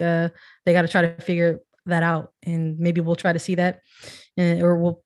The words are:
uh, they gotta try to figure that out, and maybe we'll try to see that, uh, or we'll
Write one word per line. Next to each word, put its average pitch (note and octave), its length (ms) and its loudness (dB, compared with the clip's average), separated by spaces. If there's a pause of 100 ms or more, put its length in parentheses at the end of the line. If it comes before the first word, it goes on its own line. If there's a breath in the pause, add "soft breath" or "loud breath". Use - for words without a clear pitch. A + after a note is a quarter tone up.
uh, E3+ 280 0 (360 loud breath)
they F3 80 4
gotta E3+ 160 4
try F3+ 140 2
to E3+ 200 -2
figure E3+ 360 0 (280)
that E3+ 160 0
out, E3 300 -2 (120)
and D#3+ 340 -4
maybe E3+ 220 0
we'll E3 160 0
try F3 160 0
to E3+ 60 -2
see F#3 160 -4
that, F3+ 260 -2 (580 loud breath)
uh, F3 240 2
or F3 140 4
we'll E3+ 300 -2